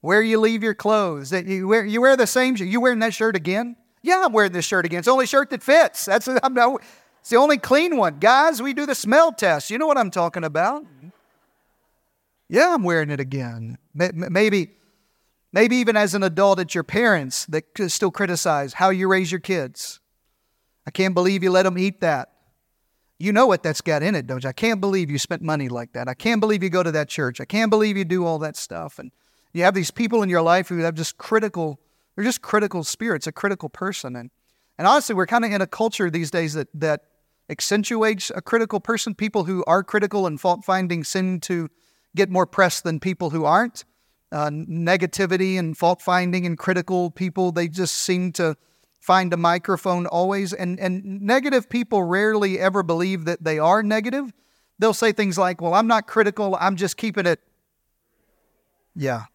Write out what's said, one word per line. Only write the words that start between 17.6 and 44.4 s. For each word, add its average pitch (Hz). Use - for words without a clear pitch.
c-, 190
still 185
criticize 160
how 185
you 190
raise 190
your 180
kids. 156
"I 151
can't 190
believe 180
you 185
let 185
'em 180
eat 190
that. 151
You 196
know 220
what 190
that's 156
got 151
in 190
it, 131
don't 127
you? 131
I -
can't 220
believe 190
you 147
spent 165
money 151
like 120
that. 123
I 127
can't 220
believe 214
you 190
go 180
to 170
that 151
church. 127
I 127
can't 220
believe 214
you 196
do 175
all 160
that 151
stuff." -
And 127
you 170
have 190
these 185
people 226
in 190
your 175
life 170
who 175
have 165
just 156
critical, 180
they're 202
just -
critical 202
spirits, 214
a 156
critical 196
person. 135
And, 120
and 175
honestly, 247
we're 185
kinda 233
in 202
a 185
culture 214
these 160
days 165
that, 151
that 151
accentuates 220
a 185
critical 226
person. 226
People 208
who 180
are 185
critical 202
and 151
fault-finding 180
seem 185
to 165
get 196
more 185
press 180
than 160
people 180
who 156
aren't. 196
Uh, 151